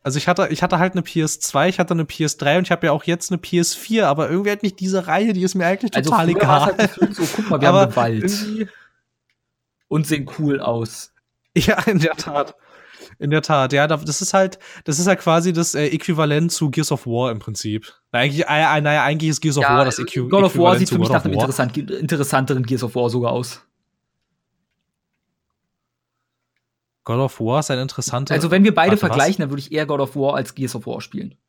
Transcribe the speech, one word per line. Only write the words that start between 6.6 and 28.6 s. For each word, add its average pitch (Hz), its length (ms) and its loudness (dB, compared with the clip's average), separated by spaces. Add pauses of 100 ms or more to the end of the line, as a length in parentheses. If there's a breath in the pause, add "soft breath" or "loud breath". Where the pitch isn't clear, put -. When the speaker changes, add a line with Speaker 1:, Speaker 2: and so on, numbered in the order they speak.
Speaker 1:
egal. 185 80 -2
Speaker 2:
halt 208 180 2
gefühlt 190 200 0
so, 175 80 -2 (120)
guck 214 140 -4
mal, 156 120 2
wir 147 80 4
Speaker 1:
Aber 190 120 6
Speaker 2:
haben 185 100 4
Gewalt. 117 320 0
Speaker 1:
irgendwie 208 440 -4 (1200 loud breath)
Speaker 2:
Und 151 180 0
sehen 147 220 -2 (100)
cool 143 220 0
aus. - 520 -6 (420)
Speaker 1:
Ja, 185 260 2
in 196 180 2
der 156 160 0
Tat. 143 400 -6 (640 loud breath)
In 143 100 -4
der 151 140 2
Tat, 135 300 2
ja, 143 120 4
da, 156 120 0
das 151 240 -6
ist - 120 -4
halt, 190 240 2 (280 loud breath)
das 151 120 -2
ist 175 100 2
halt 185 120 2
quasi 170 340 2
das, 165 220 -2
äh, 147 120 0
Äquivalent 156 640 0
zu 147 200 -2
Gears 156 200 -2
of 135 140 -4
War 120 260 -2
im 110 80 -6
Prinzip. 107 540 -8 (180)
Na, 120 80 0
eigentlich, 143 280 0
äh, 151 300 2
äh, 151 40 0
naja, 147 220 2
eigentlich 156 260 0
ist 147 120 -2
Gears 147 160 0
of 139 60 2
Speaker 2:
Ja, 143 140 4
Speaker 1:
War 139 80 6
das 127 140 -4
Äqu-, 123 300 -4
Speaker 2:
God 196 140 4
of 185 140 2
War 175 160 6
Speaker 1:
Äquivalent 180 60 2
Speaker 2:
sieht 185 80 2
Speaker 1:
zu - 80 -2
Speaker 2:
für - 40 2
mich - 100 2
Speaker 1:
God 131 40 2
Speaker 2:
nach 127 80 2
Speaker 1:
of - 40 -12
Speaker 2:
einem - 100 -2
Speaker 1:
War. 110 80 2
Speaker 2:
interessant-, 127 340 -2
interessanteren 139 880 -2
Gears 120 180 -2
of 117 120 -8
War 120 140 0
sogar 120 220 0
aus. 123 300 -6 (3500)
Speaker 1:
God 117 160 -2
of 135 220 -2
War 117 180 0
ist 147 100 -4
ein 127 100 -2
interessanter 135 540 -6
Speaker 2:
Also 160 160 0
wenn 190 140 6